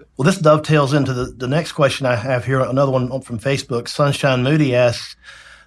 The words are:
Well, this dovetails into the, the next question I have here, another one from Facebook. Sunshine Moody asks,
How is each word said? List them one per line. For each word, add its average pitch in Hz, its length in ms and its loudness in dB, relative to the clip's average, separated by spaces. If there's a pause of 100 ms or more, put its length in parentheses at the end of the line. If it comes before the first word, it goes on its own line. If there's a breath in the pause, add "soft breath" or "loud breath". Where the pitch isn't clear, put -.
(180)
Well, 135 80 0
this 185 120 2
dovetails 151 540 4
into 135 220 2
the, 123 120 -4
the 123 220 -8
next 156 240 -2
question 139 340 0
I 123 100 0
have 123 280 -4
here, 131 160 0
another 131 320 0
one 127 300 -2
from 117 160 -10
Facebook. 135 500 -4
Sunshine 135 560 0
Moody 143 300 2
asks, 120 420 0 (500 loud breath)